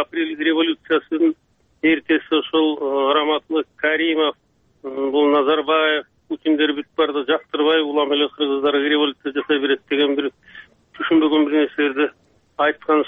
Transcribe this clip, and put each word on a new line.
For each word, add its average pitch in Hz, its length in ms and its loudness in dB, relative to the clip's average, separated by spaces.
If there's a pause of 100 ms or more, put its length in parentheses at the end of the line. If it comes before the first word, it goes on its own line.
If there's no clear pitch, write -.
апрель 160 360 -6
революциясынын 160 960 0 (460)
эртеси 156 540 0
ошол, 156 440 0
э, 139 340 0
Раматлы 151 500 -2 (120)
Каримов, 156 600 -2 (480)
м, 135 280 -6
бул 147 180 2
Назарбаев, 151 760 0 (240)
Путиндер 151 440 0
бүт 143 220 -10
барды 147 300 -2
жактырбай, 156 560 0
улам 147 320 -2
эле 147 160 0
кыргыздар 143 460 -2
революция 143 580 -2
жасай 143 260 -2
берет 135 300 -2
деген 143 260 0
бир 139 160 -4 (640)
түшүнбөгөн 156 500 2
бир 143 80 -4
нерселерди 147 580 0 (460)
айткан 151 500 0